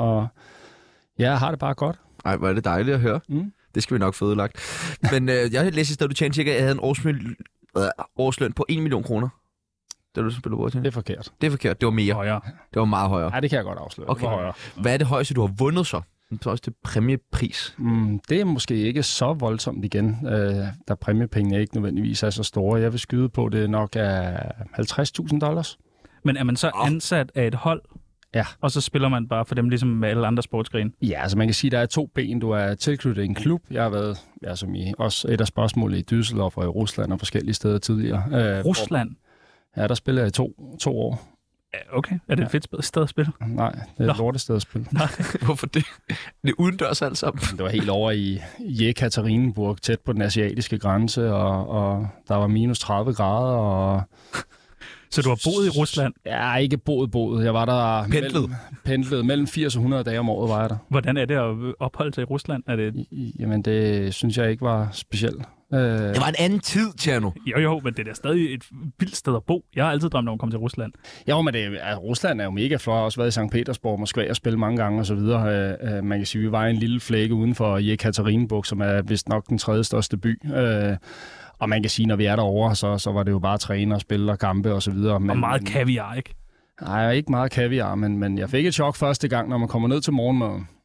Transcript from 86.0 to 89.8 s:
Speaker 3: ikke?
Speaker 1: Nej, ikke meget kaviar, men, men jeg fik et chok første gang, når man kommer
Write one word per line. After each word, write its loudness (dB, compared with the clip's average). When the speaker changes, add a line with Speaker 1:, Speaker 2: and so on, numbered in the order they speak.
Speaker 3:
ikke? -8
Speaker 1:
Nej, 0
ikke 0
meget 2
kaviar, 0
men, 0
men 0
jeg -2
fik 2
et 2
chok 2
første 0
gang, 0
når 0
man 0
kommer 2